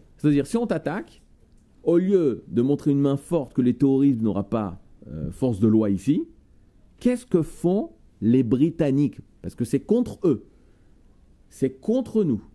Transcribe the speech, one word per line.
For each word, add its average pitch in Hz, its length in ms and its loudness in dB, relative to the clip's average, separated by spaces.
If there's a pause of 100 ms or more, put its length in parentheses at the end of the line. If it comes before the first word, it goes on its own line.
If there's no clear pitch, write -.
(160)
C'est-à-dire, 143 300 0
si - 100 -4
on 240 100 -2
t'attaque, 170 560 -8 (600)
au 170 140 2
lieu 180 520 2
de 120 140 0
montrer 139 280 0
une 139 100 2
main 139 160 2
forte 147 380 -4
que 135 80 -2
les 123 120 2
terroristes 135 460 2
n'aura 101 280 -2
pas, 101 320 -6 (280)
euh, 73 220 -8
force 120 280 -2
de 107 80 2
loi 110 240 4
ici, 143 380 -2 (720)
qu'est-ce 240 260 -2
que 170 160 2
font 190 480 -2 (300)
les 120 220 2
Britanniques ? 139 760 0 (220)
Parce 87 120 -12
que 120 100 -6
c'est 135 160 -2
contre 226 440 -2
eux. 143 200 0 (1040)
C'est 135 220 -4
contre 220 540 -2
nous. 117 180 -2 (120)